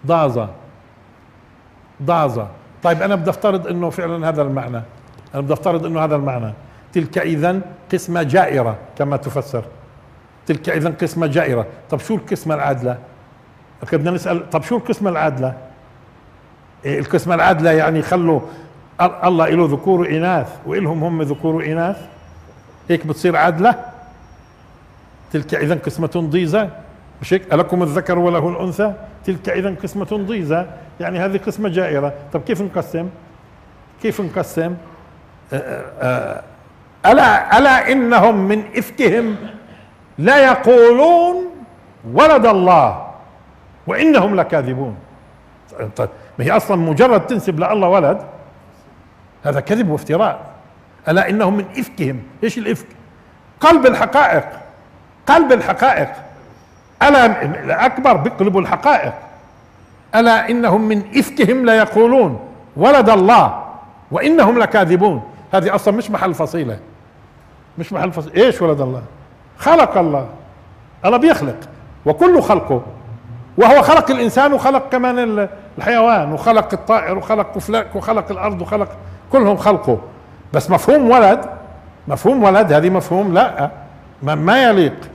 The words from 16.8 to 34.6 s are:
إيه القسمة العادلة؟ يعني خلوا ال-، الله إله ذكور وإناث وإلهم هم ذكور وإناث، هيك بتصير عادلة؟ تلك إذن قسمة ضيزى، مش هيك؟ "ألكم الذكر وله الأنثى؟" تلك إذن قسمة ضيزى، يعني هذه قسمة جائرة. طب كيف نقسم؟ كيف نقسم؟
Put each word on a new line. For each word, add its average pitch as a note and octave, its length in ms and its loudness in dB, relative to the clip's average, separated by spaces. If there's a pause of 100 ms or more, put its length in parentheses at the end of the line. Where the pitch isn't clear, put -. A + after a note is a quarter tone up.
إيه C#3+ 140 -4
القسمة E3 360 -2
العادلة؟ E3 360 2
يعني D#3+ 300 2
خلوا E3 380 0 (640)
ال-، F3+ 240 -2
الله E3 220 2
إله E3 240 2
ذكور F3 300 0
وإناث D#3+ 480 -2 (160)
وإلهم D#3 380 -4
هم E3 180 -4
ذكور D3+ 340 -4
وإناث، E3 420 -4 (920)
هيك E3 180 -2
بتصير E3 300 -2
عادلة؟ F3 380 2 (1600)
تلك D3 220 -6
إذن D3 240 -2
قسمة - 380 -8
ضيزى، E3+ 540 -2 (520)
مش - 120 -4
هيك؟ F#3 200 -4
"ألكم F3+ 300 0
الذكر F3 360 -2
وله F3 300 0
الأنثى؟" F#3 440 -4 (320)
تلك F#3+ 240 -6
إذن F#3 260 -4
قسمة F#3+ 320 -10 (200)
ضيزى، F3+ 380 -4 (340)
يعني E3+ 200 -8
هذه F#3+ 180 -4
قسمة G#3 320 -6
جائرة. D3+ 440 -4 (200)
طب D#3+ 80 -4
كيف - 200 -6
نقسم؟ F3+ 480 -8 (920)
كيف G#3+ 200 -6
نقسم؟ F3 540 -6 (800)